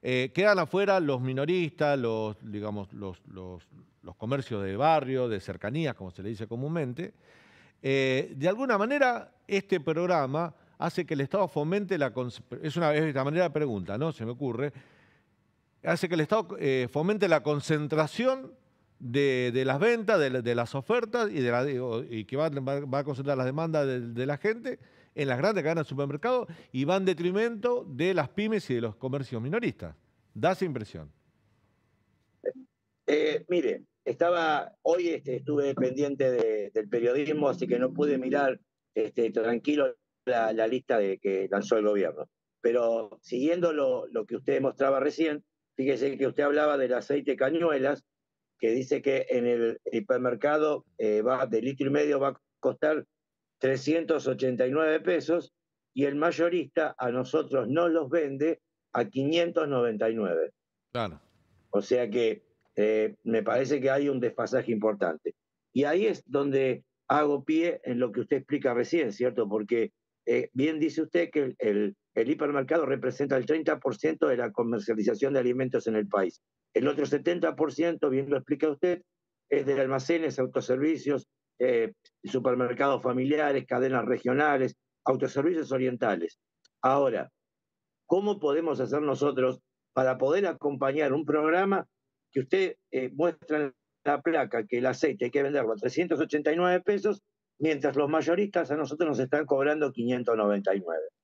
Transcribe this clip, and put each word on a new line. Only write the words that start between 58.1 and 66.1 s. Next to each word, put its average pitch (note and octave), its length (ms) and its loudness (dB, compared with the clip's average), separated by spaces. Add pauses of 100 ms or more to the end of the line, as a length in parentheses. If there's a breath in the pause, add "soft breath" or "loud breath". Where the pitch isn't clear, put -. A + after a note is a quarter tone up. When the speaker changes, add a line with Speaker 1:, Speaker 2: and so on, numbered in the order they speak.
Speaker 2:
a B2 100 2
quinientos D#3+ 640 0
noventa A#2 420 2
y A2+ 60 -2
nueve. E2+ 360 0 (420)
Speaker 1:
Claro. G2+ 260 -4 (500)
Speaker 2:
O G#2 120 0
sea B2 280 0
que, A2 340 0 (340)
eh, G#2+ 480 2
me A2+ 180 0
parece B2+ 380 0
que C3+ 80 2
hay C#3+ 180 2
un C3 140 -2
desfasaje A#2 500 -2
importante. G2+ 640 -2 (380)
Y C3+ 100 2
ahí E3+ 220 2
es - 200 -2